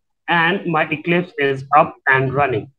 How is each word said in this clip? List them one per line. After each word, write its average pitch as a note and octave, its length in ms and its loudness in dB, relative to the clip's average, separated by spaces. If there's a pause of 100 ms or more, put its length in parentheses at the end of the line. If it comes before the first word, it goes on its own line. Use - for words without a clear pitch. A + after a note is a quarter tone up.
(280)
and E3+ 380 0
my D#3+ 240 0
Eclipse E3+ 480 -2
is C#3 260 -2 (120)
up E3 180 4 (140)
and C3+ 260 2
running. B2+ 440 -2